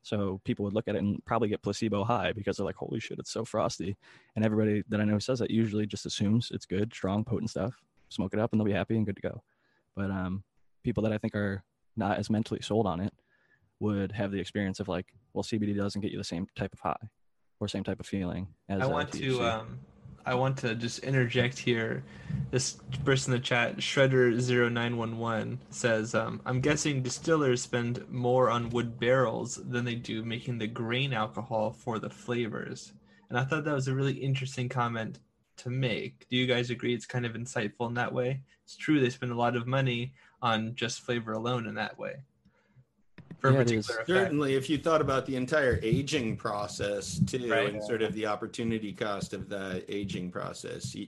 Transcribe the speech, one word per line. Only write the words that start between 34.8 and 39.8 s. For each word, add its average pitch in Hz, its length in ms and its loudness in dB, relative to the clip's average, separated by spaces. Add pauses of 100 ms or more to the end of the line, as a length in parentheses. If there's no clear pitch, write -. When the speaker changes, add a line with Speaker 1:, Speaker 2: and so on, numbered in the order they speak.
Speaker 2:
to - 120 -10
make. 127 600 -2
Do 123 80 2
you 127 80 4
guys 123 240 2
agree 120 240 0
it's 117 120 -4
kind 123 200 -2
of 113 80 -4
insightful 117 540 -4
in 120 80 -4
that 120 180 0
way? 127 280 0 (220)
It's - 120 -20
true 151 240 2
they 123 100 6
spend 127 220 -4
a 120 40 -4
lot 120 200 2
of 117 100 0
money 127 480 0 (280)